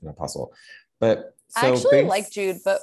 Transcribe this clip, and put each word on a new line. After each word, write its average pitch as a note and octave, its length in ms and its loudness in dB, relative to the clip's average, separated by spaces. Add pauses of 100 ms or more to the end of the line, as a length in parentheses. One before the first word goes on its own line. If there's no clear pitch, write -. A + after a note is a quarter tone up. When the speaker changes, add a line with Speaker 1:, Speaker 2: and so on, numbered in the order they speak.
Speaker 1:
an D#2+ 60 -16
apostle. D2 460 -10 (460)
But - 360 -2 (200)
Speaker 2:
I A3+ 60 -2
Speaker 1:
so C4 120 4
Speaker 2:
actually C5+ 300 4
Speaker 1:
bas-, - 60 0
Speaker 2:
like G#3 220 -2
Jude, F#3+ 320 -4
but G3 200 0